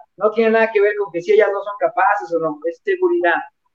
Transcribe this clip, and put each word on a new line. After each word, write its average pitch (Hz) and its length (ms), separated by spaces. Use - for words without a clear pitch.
no 208 140
tiene 226 200
nada 220 220
que 202 80
ver 202 160
con 202 160
que 170 100
si 214 100
ellas 202 200
no 196 100
son 202 160
capaces 180 560
o 165 40
no, 156 260
es 165 200
seguridad, 349 520